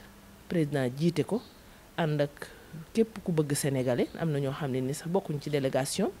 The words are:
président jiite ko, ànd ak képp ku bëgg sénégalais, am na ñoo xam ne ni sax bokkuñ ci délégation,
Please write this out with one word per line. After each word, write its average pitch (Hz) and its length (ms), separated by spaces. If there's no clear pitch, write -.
président 143 380
jiite 160 260
ko, 220 160
ànd 151 240
ak - 280
képp 220 300
ku - 80
bëgg 151 240
sénégalais, 135 540
am 165 140
na 143 80
ñoo 139 120
xam 139 200
ne 131 80
ni 131 140
sax - 140
bokkuñ 170 320
ci - 80
délégation, 139 600